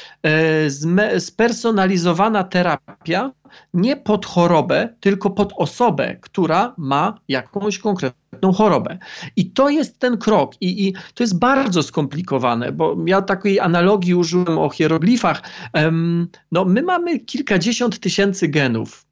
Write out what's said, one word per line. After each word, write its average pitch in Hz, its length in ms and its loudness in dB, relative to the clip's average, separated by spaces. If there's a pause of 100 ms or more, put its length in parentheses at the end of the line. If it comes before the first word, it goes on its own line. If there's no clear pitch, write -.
(240)
E, 156 460 2
zme-, 170 500 0
spersonalizowana 196 1200 0
terapia 180 880 -2 (420)
nie 233 240 0
pod 208 280 -2
chorobę, 170 720 2
tylko 196 300 0
pod 196 280 -2
osobę, 151 640 -2
która 185 560 0
ma 151 500 -2
jakąś 190 520 -4
konkretną 185 760 -2
chorobę. 185 440 2 (380)
I 185 160 -2
to 277 180 2
jest 285 300 -2
ten 247 180 0
krok 190 440 0
i, 190 260 -2
i 190 60 -2 (200)
to 240 100 -2
jest 190 160 0
bardzo 240 440 2
skomplikowane, 131 880 -2
bo 160 340 -2
ja 190 160 2
takiej 196 380 0
analogii 180 560 2
użyłem 170 440 0
o 151 100 0
hieroglifach. 160 720 0 (320)
Em, 165 540 0 (240)
no, 185 140 0
my 190 160 2
mamy 349 380 -2
kilkadziesiąt 226 800 -2
tysięcy 190 480 0
genów. 127 640 -2